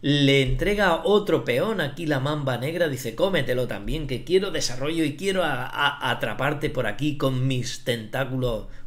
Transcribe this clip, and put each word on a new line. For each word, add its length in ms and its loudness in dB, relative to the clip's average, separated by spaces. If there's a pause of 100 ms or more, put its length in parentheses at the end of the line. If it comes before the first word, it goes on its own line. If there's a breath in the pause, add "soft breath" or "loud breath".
le 360 6
entrega 640 2
otro 400 4
peón, 340 0
aquí 260 -4
la 140 2
Mamba 380 0
Negra 320 0
dice: 260 -6
"Cómetelo 540 2
también, 360 -4
que 200 -6
quiero 260 2
desarrollo 540 -2
y 100 -2
quiero 300 -2
a, 200 -2
a, 460 0
atraparte 580 -2
por 180 -2
aquí 280 -2
con 320 0
mis 380 -2
tentáculos", 800 -2 (220 loud breath)